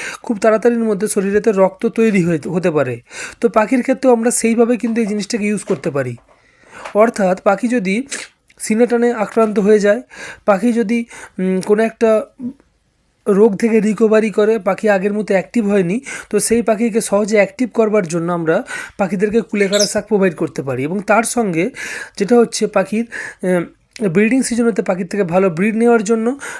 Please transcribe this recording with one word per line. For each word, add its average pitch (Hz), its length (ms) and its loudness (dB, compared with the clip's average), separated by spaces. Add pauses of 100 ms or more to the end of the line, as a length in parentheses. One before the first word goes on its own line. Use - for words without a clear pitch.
(240)
খুব 233 140 -4
তাড়াতাড়ির 226 460 2
মধ্যে 214 240 -2
শরীরেতে 202 440 0
রক্ত 190 340 2
তৈরি 220 380 2
হয়ে, 165 160 0 (100)
হতে 170 220 0
পারে। 127 300 -2 (400)
তো 233 80 2
পাখির 220 320 2
ক্ষেত্রেও 262 320 2
আমরা 233 180 2
সেইভাবে 233 460 2
কিন্তু 233 240 -2
এই 220 60 0
জিনিসটাকে 208 380 -4
ইউজ 208 180 -2
করতে 170 280 -4
পারি। 127 260 -4 (760)
অর্থাৎ 202 480 2
পাখি 202 260 0
যদি 202 280 0 (640)
সিনেটানে 233 540 2
আক্রান্ত 220 460 0
হয়ে 214 200 4
যায়, 202 220 2 (440)
পাখি 208 280 2
যদি, 233 320 -2 (340)
উম, 185 220 0
কোনো 208 220 2
একটা 220 380 2 (1080)
রোগ 208 280 4
থেকে 220 240 0
রিকভারি 214 520 2
করে, 214 280 2
পাখি 196 300 -2
আগের 202 240 0
মতো 208 200 -2
অ্যাক্টিভ 202 340 0
হয়নি, 202 320 0 (300)
তো 208 100 0
সেই 226 220 0
পাখিকে 220 400 0
সহজে 208 340 0
অ্যাক্টিভ 202 380 0
করবার 214 340 2
জন্য 170 240 -4
আমরা 170 320 0 (340)
পাখিদেরকে 208 440 0
কুলেখাড়া 202 440 0
শাক 208 220 -4
প্রোভাইড 190 280 2
করতে 160 260 -4
পারি। 131 220 -6
এবং 175 160 -4
তার 208 240 2
সঙ্গে 208 460 -2 (480)
যেটা 202 200 2
হচ্ছে 226 300 2
পাখির, 208 400 -2
আহ, - 1000 -6
ব্রিডিং 220 340 2
সিজনেতে 233 380 0
পাখির 185 260 -4
থেকে 196 160 -2
ভালো 185 260 2
ব্রিড 196 260 0
নেওয়ার 233 280 4
জন্য 226 360 -2 (200)